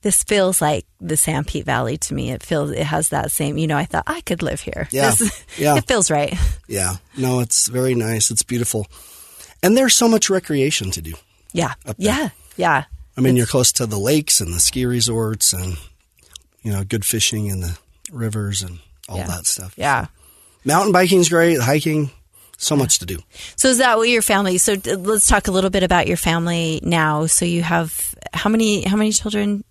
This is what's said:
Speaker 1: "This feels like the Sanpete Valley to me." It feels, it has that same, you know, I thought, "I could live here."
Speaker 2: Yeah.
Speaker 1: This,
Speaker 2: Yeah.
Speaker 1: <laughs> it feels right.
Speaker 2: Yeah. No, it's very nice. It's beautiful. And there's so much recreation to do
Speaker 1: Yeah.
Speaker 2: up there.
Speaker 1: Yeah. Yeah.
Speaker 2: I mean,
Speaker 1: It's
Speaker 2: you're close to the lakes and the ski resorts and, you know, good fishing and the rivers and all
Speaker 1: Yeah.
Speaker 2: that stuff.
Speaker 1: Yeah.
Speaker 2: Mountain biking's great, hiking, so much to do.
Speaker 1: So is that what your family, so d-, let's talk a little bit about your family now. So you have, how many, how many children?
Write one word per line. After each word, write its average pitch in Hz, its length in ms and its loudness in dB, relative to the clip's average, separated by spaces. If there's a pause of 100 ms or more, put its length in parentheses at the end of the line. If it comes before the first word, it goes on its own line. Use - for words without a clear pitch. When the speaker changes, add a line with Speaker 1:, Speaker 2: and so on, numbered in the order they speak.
Speaker 1:
"This 202 220 0
feels 190 380 2
like 151 240 -2 (140)
the 156 160 -6
Sanpete 151 500 -2
Valley 127 340 -2
to - 140 -6
me." 123 180 -6
It - 120 -10
feels, 147 280 -2
it - 140 -4
has 156 240 -2
that - 220 -4
same, 151 260 -4
you 160 100 0
know, 151 100 0
I 147 80 -2
thought, - 220 -4
"I 330 140 -6
could 170 200 -6
live - 200 -4
here." - 300 -8
Speaker 2:
Yeah. 135 200 2
Speaker 1:
This, - 320 -2 (140)
Speaker 2:
Yeah. 147 180 2
Speaker 1:
<laughs> - 20 4
it 120 100 -2
feels 160 240 2
right. 147 220 0 (340)
Speaker 2:
Yeah. 92 300 -4 (200)
No, 127 220 0
it's - 280 0
very 127 280 0
nice. 113 360 0
It's 110 120 -2
beautiful. 117 440 -2 (760)
And 202 140 6
there's 262 180 4
so 233 120 4
much 220 220 4
recreation 147 600 0
to 85 100 -8
do 80 120 -10 (380)
Speaker 1:
Yeah. 165 200 -2 (140)
Speaker 2:
up 117 120 -8
there. 190 160 0
Speaker 1:
Yeah. 277 160 -2 (280)
Yeah. 151 260 2 (340)
Speaker 2:
I 131 40 0
mean, 131 120 4
Speaker 1:
It's 123 40 4
Speaker 2:
you're 117 100 2
close 127 260 2
to 123 140 -2
the 107 100 -2
lakes 143 440 2
and 85 120 -4
the 87 60 -4
ski 127 260 0
resorts 113 680 0
and, 90 240 -6 (840)
you 110 100 -4
know, 98 120 -2
good 101 200 -4
fishing 107 460 -2
and 92 140 -6
the 85 120 -4 (360)
rivers 104 500 -4
and 87 160 -12 (320)
all 98 80 -8
Speaker 1:
Yeah. - 100 -6
Speaker 2:
that 87 200 -4
stuff. - 280 -6
Speaker 1:
Yeah. 139 320 0 (560)
Speaker 2:
Mountain 185 280 4
biking's 180 380 6
great, 165 300 4
hiking, 147 520 0 (460)
so - 180 -2
much - 240 2
to 87 80 -8
do. 90 100 -8 (380)
Speaker 1:
So 262 140 4
is 240 100 2
that 247 180 4
what 226 120 4
your 233 120 4
family, 196 380 2
so 208 160 2
d-, 190 200 -4
let's 196 300 0
talk 202 220 2
a 202 40 0
little 190 200 2
bit 190 100 0
about 180 260 2
your 170 100 -2
family 170 680 -2
now. 156 420 2
So 165 200 0
you 170 180 0
have, 165 500 -2 (200)
how - 180 -2
many, 220 320 2
how 190 140 2
many 214 140 2
children? 208 600 -2